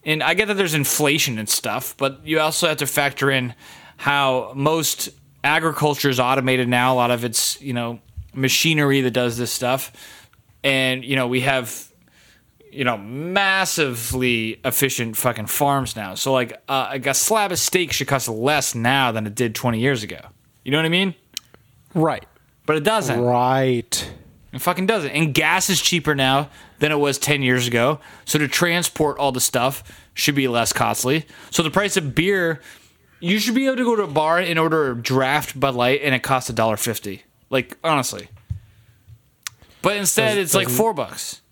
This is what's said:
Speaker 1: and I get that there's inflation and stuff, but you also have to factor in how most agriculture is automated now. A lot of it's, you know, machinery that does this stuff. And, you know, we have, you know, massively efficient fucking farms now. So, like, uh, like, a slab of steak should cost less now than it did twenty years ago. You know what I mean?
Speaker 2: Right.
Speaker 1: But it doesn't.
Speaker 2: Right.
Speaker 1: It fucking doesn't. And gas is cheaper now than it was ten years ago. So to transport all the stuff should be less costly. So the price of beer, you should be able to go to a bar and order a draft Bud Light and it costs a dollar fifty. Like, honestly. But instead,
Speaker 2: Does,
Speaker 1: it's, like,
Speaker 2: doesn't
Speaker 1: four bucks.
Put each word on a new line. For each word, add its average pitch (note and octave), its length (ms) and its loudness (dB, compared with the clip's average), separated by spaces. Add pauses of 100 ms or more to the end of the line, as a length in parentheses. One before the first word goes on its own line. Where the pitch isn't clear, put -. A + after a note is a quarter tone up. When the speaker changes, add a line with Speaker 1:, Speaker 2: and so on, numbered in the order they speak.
Speaker 1:
and D#3 180 0
I D#3 120 2
get G3+ 140 0
that G#3 60 0
there's F#3+ 200 0
inflation C#3+ 640 0
and G#2+ 100 -6
stuff, - 480 -4
but C3+ 300 -4
you D#3 140 0
also D#3 260 0
have D#3 120 0
to D3 80 -2
factor C#3 440 0
in B2+ 240 0 (420)
how C3 600 0
most D3+ 520 0 (360)
agriculture D3+ 680 2
is B2 80 0
automated B2+ 500 2
now. B2 240 4
A B2+ 40 2
lot A#2+ 160 4
of A#2+ 120 -2
it's, - 380 -2
you C#3 100 -8
know, A#2+ 280 -6 (340)
machinery C#3 680 2
that B2+ 100 0
does B2 260 0
this A#2+ 140 -4
stuff. B2+ 400 -2 (720)
And, C3 400 0
you C3+ 100 -2
know, C3 140 0
we B2+ 140 0
have, B2+ 460 -2 (840)
you C#3 100 -6
know, A#2+ 160 0
massively B2+ 1700 -2
efficient B2 520 -2
fucking A#2 300 -2
farms C#3 480 0
now. F#2+ 220 -8
So, C3+ 160 -2
like, B2 360 -2
uh, C3 220 -2
like, C3 160 -6
a C#3 80 0
slab G#3 380 0
of E3 80 -4
steak F3 320 0
should - 160 -4
cost C3 200 0
less B2+ 460 0
now B2 380 2
than G#2+ 160 -4
it G#2 80 -10
did A#2 180 0
twenty A#2 240 0
years B2 240 0
ago. - 160 -12 (460)
You C3 80 -4
know D3 60 2
what D#3+ 80 0
I D#3+ 40 0
mean? F3+ 240 0 (800)
Speaker 2:
Right. D#3 320 0 (400)
Speaker 1:
But D3+ 100 2
it D3+ 80 -2
doesn't. D3 360 0
Speaker 2:
Right. B2 920 0 (400)
Speaker 1:
It B2+ 80 -8
fucking F3+ 260 -2
doesn't. F#3+ 260 0
And D3+ 200 2
gas D#3+ 380 2
is F3+ 100 2
cheaper D3+ 360 0
now C3+ 320 2 (320)
than D3+ 100 2
it D3+ 60 0
was C#3+ 200 2
ten C#3+ 260 0
years B2+ 260 2
ago. A#2+ 320 2 (240)
So - 160 0
to D3 80 0
transport E3+ 720 0
all C#3 120 2
the B2+ 100 -4
stuff C3 440 -2 (300)
should - 200 0
be C3+ 140 2
less A#2 240 2
costly. B2+ 540 0 (240)
So - 120 0
the D#3+ 80 0
price G3 260 0
of D3 200 -4
beer, E3+ 440 0 (600)
you F3+ 180 0
should G#3+ 160 -2
be C4+ 120 2
able C4 100 0
to B3 80 0
go A#3 120 2
to G#3 60 0
a F#3+ 60 0
bar D#3 300 2
and E3+ 200 0
order D#3+ 340 2
a A#2+ 40 -4
draft C3 640 0
Bud C#3 160 2
Light B2 260 2
and C#3+ 120 0
it B2 100 0
costs B2+ 260 0
a - 20 -6
dollar A2+ 240 2
fifty. G#2 460 -6 (280)
Like, B2+ 340 -2
honestly. C3 440 -2 (1500)
But G3+ 160 2
instead, G#3+ 380 2
Speaker 2:
Does, G3 100 0
Speaker 1:
it's, D3+ 80 -2
like, F#3+ 120 4
Speaker 2:
doesn't B2 120 -2
Speaker 1:
four A3 160 2
bucks. - 580 -8